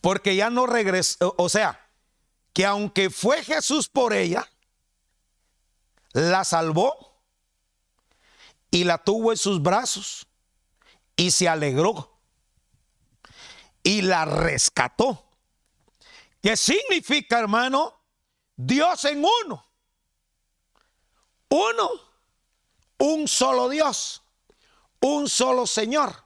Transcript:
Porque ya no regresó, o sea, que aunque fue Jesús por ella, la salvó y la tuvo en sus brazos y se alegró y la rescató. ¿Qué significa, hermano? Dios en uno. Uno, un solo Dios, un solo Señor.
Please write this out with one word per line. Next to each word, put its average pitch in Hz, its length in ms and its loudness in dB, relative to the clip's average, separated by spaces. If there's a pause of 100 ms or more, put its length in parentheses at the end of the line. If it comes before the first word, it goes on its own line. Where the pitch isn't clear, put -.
Porque 190 340 0
ya 202 140 0
no 247 160 0
regresó, 190 720 0
o 175 100 2
sea, 196 400 -2 (640)
que 185 120 2
aunque 196 460 0
fue 277 320 0
Jesús 302 440 -2
por 240 260 0
ella, 180 380 -2 (1600)
la 175 300 2
salvó 170 760 0 (1500)
y 175 120 2
la 170 140 2
tuvo 226 340 0
en 220 60 -2
sus 196 240 0
brazos 196 640 -2 (880)
y 180 140 0
se 175 180 2
alegró 160 720 -2 (1600)
y 202 180 2
la 180 240 0
rescató. 151 1040 -2 (1120)
¿Qué 214 160 0
significa, 330 800 0
hermano? 254 640 -2 (540)
Dios 285 500 0
en 285 180 0 (200)
uno. 262 220 -12 (1800)
Uno, 359 400 2 (1080)
un 302 300 0
solo 254 420 0
Dios, 294 540 -4 (760)
un 285 300 0
solo 254 380 0
Señor. 226 580 -2